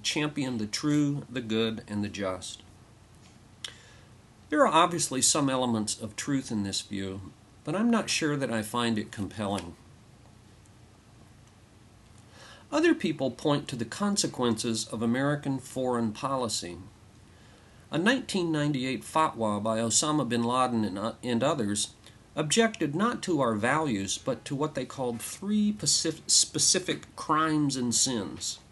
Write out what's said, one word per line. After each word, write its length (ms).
champion 540
the 100
true, 600
the 120
good, 480
and 160
the 40
just." 540
There 100
are 80
obviously 520
some 300
elements 500
of 140
truth 380
in 100
this 180
view, 420
but 80
I'm 160
not 180
sure 280
that 140
I 120
find 340
it 140
compelling. 640
Other 240
people 380
point 360
to 80
the 80
consequences 1000
of 160
American 560
foreign 540
policy. 680
A 80
nineteen 540
ninety-eight 500
fatwa 580
by 180
Osama 500
bin 160
Laden 400
and, 140
uh, 140
and 180
others 480
objected 580
not 280
to 180
our 140
values, 640
but 280
to 100
what 200
they 100
called 360
three 520
pacif-, 560
specific 880
crimes 600
and 180
sins. 640